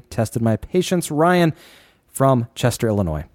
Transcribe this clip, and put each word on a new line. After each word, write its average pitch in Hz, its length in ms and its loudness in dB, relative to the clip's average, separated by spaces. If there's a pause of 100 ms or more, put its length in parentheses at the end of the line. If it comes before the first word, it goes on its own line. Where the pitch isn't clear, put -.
tested 113 320 -4
my 113 140 2
patience." 175 560 -2
Ryan 165 420 2 (540)
from 131 480 0
Chester, 120 320 -2
Illinois. 87 480 -2